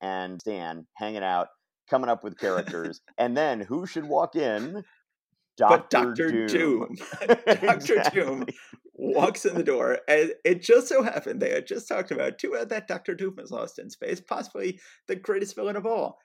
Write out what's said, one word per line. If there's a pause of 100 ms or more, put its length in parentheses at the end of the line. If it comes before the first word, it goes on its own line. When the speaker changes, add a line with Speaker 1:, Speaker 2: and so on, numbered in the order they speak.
Speaker 1:
and
Stan
hanging
out, (400)
coming
up
with
characters,
Speaker 2:
<laughs>
Speaker 1:
and
then
who
should
walk
in? (720)
Speaker 2:
But
Speaker 1:
Doctor (180)
Speaker 2:
Doctor
Speaker 1:
Doom.
Speaker 2:
Doom. (240)
<laughs> (200)
Doctor
Speaker 1:
<laughs>
Exactly.
Speaker 2:
Doom (460)
walks
in
the
door, (100)
and (120)
it
just
so
happened
they
had
just
talked
about
too (120)
bad
Doctor
Doom
was
lost
in
space,
possibly (260)
the
greatest
villain
of
all.